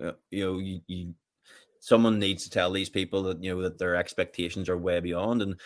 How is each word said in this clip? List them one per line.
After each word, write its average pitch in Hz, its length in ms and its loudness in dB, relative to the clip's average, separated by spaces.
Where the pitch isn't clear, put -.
uh, 82 120 -6
you 98 140 -2
know, 92 140 -2
you, 95 280 -6
you, 90 280 -10
someone 113 400 6
needs 98 240 0
to - 60 -12
tell 92 200 2
these 95 180 -2
people 95 360 0
that, 90 180 -4
you 92 100 -4
know, 92 100 -2
that 87 160 -4
their 90 180 0
expectations 87 720 -2
are 90 100 0
way 87 220 0
beyond. 95 420 0
And 98 220 -4